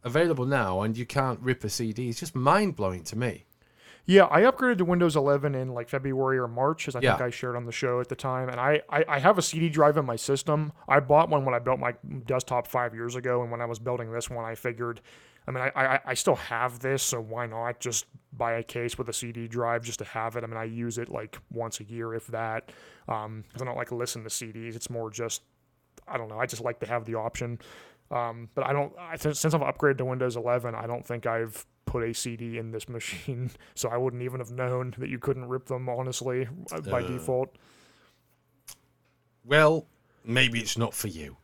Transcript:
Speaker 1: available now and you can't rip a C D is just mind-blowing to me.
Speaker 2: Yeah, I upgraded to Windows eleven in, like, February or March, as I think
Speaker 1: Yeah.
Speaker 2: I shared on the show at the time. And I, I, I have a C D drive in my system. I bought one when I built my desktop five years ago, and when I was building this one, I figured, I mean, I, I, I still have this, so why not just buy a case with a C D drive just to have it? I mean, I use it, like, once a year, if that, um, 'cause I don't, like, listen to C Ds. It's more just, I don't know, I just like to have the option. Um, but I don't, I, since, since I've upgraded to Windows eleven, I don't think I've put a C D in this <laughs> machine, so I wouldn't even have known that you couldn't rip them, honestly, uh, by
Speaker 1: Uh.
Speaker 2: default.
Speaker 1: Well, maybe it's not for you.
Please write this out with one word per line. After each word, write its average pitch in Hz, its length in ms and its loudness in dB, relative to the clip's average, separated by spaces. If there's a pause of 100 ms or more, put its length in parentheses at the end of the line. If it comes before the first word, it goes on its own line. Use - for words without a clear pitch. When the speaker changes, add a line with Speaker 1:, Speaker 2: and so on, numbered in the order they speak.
Speaker 1:
available 139 420 2
now 107 360 2
and 110 160 0
you 120 80 -6
can't 131 360 0
rip 123 240 0
a 107 40 -2
C 110 220 -2
D 123 160 -4
is 117 120 -4
just - 140 -8
mind-blowing 131 720 2
to 107 140 -6
me. 113 260 -2 (640)
Speaker 2:
Yeah, 185 260 10
I 165 120 8
upgraded 254 340 6
to 185 80 2
Windows 170 320 4
eleven 143 360 4
in, 131 200 -4
like, 120 160 -6
February 135 480 0
or 127 100 0
March, 135 400 0
as 139 80 -6
I 123 60 -2
think 123 180 4
Speaker 1:
Yeah. 123 60 0
Speaker 2:
I 123 40 -2
shared 120 280 -6
on 120 80 -6
the 117 80 -8
show 123 260 0
at 123 80 -2
the 131 80 -6
time. 127 320 -4
And 123 100 -6
I, 143 320 4
I, 151 180 4
I 143 120 2
have 175 180 8
a 175 40 2
C - 180 0
D 170 80 4
drive 151 300 8
in 147 80 2
my 120 100 0
system. 147 560 0 (160)
I 143 140 8
bought 147 280 8
one 147 140 4
when 131 100 2
I 120 60 2
built 127 180 2
my 123 160 -2 (320)
desktop 127 420 0
five 120 280 -2
years 120 200 -6
ago, 123 260 0
and 117 100 -4
when 117 80 -6
I 120 60 -2
was 117 140 -6
building 117 340 -4
this 117 160 -4
one, 117 160 -6
I 113 100 -8
figured, 117 460 -4 (440)
I 131 60 -6
mean, 127 100 -4
I, 135 140 0
I, 131 300 2
I 127 80 -4
still 135 240 2
have 120 420 -4
this, 135 240 -2
so 123 160 -2
why 113 280 -8
not 117 340 -6
just 120 240 -4 (260)
buy 117 220 0
a 117 100 -2
case 120 340 -6
with 120 120 -6
a 113 40 -6
C 120 200 -6
D 117 120 -8
drive 117 380 -2
just 117 160 -8
to 107 60 -8
have 113 320 -6
it? 117 80 -6
I - 20 -10
mean, 113 100 -8
I 113 60 -6
use 113 340 -6
it, 120 120 -6
like, 110 280 -10 (140)
once 117 300 -8
a - 20 -14
year, 113 300 -8
if 113 140 -8
that, 113 440 -6 (380)
um, 110 420 -6
'cause 123 100 -10
I 131 40 -6
don't, 123 120 -6
like, 123 140 -6
listen 120 320 -6
to 113 60 -12
C 113 240 -8
Ds. 113 240 -10
It's - 120 -10
more 117 200 -6
just, 113 320 -6 (680)
I 147 100 -8
don't 113 120 -8
know, 107 100 -10
I 123 60 0
just 117 180 -8
like 120 160 -4
to 120 60 -6
have 113 180 -2
the 113 120 -4
option. 117 440 -4 (500)
Um, 117 460 -4
but 135 100 0
I 127 60 2
don't, 143 260 0
I, 165 200 -12
since, 151 200 -2
since 156 160 2
I've 160 60 6
upgraded 139 380 4
to 127 80 -2
Windows 127 320 0
eleven, 120 380 0
I 110 120 -6
don't 120 180 -6
think 120 200 -6
I've 113 400 -2 (200)
put 120 180 -2
a 117 100 -2
C 117 240 -6
D 117 200 -6
in 113 140 -6
this 110 180 -8
<laughs> 120 80 -8
machine, 120 540 -6 (240)
so 123 140 -2
I 117 80 0
wouldn't 123 260 0
even 127 160 -4
have 117 120 -8
known 127 460 -2
that 123 120 -6
you 120 100 -6
couldn't 131 260 -2
rip 127 200 -6
them, 127 240 -4
honestly, 127 580 -2 (240)
uh, - 80 -6
by 127 220 -2
Speaker 1:
Uh. 117 60 -4
Speaker 2:
default. 127 500 -2 (1900)
Speaker 1:
Well, 156 440 6 (360)
maybe 117 380 4
it's 107 160 -4
not 113 160 0
for - 160 -4
you. 76 340 -12